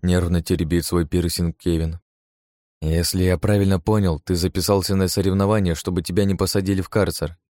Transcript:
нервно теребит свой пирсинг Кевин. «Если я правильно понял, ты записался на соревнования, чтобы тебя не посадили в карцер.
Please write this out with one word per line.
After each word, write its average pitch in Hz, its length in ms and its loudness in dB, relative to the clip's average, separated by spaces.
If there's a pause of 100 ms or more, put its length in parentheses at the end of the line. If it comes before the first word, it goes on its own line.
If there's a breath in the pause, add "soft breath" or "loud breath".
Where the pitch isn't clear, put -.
нервно 87 400 2
теребит 85 420 0
свой 85 220 0
пирсинг 87 500 -2
Кевин. 82 420 -2 (840)
«Если 85 400 0
я 92 160 2
правильно 98 400 2
понял, 98 400 0
ты - 160 -4
записался 92 580 0
на 95 140 2
соревнования, 98 680 0
чтобы 90 300 -4
тебя 95 220 -2
не 98 100 0
посадили 95 460 0
в - 80 -10
карцер. 85 500 -2 (120)